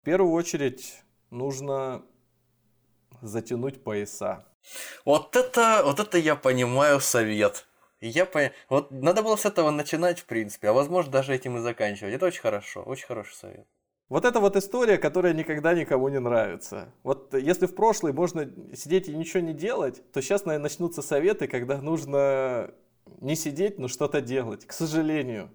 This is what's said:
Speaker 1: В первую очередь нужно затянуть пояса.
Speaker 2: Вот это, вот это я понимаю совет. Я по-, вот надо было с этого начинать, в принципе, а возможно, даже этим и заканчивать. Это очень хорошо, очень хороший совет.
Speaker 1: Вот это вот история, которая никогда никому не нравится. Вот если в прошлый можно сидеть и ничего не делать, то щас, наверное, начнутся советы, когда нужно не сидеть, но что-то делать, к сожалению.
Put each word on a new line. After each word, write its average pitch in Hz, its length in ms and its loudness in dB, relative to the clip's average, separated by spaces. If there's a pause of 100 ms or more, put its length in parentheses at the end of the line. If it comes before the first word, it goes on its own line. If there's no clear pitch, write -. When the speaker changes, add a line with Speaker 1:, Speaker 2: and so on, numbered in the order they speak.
Speaker 1:
В - 40 -20
первую 175 280 2
очередь 160 680 -2 (280)
нужно 135 720 -6 (1160)
затянуть 117 600 -6
пояса. 104 640 -6 (580)
Speaker 2:
Вот - 320 2
это, 226 480 4
вот 143 160 2
это 202 160 0
я 156 200 4
понимаю 131 640 4
совет. 107 680 2 (340)
Я 120 240 0
по-, 147 280 0 (180)
вот 143 200 2
надо 165 320 2
было 220 140 2
с 208 80 -6
этого 175 260 4
начинать, 160 500 0
в - 40 -20
принципе, 107 440 -4
а 107 40 4
возможно, 147 400 2
даже 135 220 2
этим 127 220 -4
и 117 40 -4
заканчивать. 107 540 -4
Это 143 120 0
очень 170 140 -2
хорошо, 101 420 -4
очень - 240 -10
хороший 113 280 -10
совет. 98 320 -20 (420)
Speaker 1:
Вот 143 160 0
это 240 160 4
вот 202 160 4
история, 214 400 4
которая 170 380 2
никогда 156 400 0
никому 135 340 2
не 139 120 -2
нравится. 107 840 -2
Вот 135 320 -4
если 175 320 2
в 180 80 -6
прошлый 208 400 2
можно 165 360 -2 (240)
сидеть 170 340 -2
и 147 80 -8
ничего 165 260 -2
не 160 100 -4
делать, 165 480 -4 (120)
то 135 100 -4
щас, 196 240 0
наверное, 151 240 -2
начнутся 170 320 -6
советы, 156 460 0
когда 131 340 -4
нужно 139 880 0 (500)
не 143 140 -2
сидеть, 160 440 -4
но 127 100 -6
что-то 147 340 -2
делать, 120 420 -6
к - 80 -18
сожалению. 151 840 -2